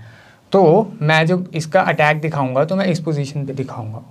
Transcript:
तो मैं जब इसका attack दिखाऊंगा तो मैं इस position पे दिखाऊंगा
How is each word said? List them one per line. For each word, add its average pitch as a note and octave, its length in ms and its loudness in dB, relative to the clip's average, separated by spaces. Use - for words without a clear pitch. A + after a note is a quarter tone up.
तो F#3+ 400 4
मैं D#3 240 4
जब F#3 280 -2
इसका E3 280 0
attack D#3 380 2
दिखाऊंगा C#3+ 440 -2
तो F#3 120 -2
मैं F#3+ 100 0
इस F#3 140 0
position C#3+ 460 -6
पे C3+ 60 -8
दिखाऊंगा A2+ 580 -8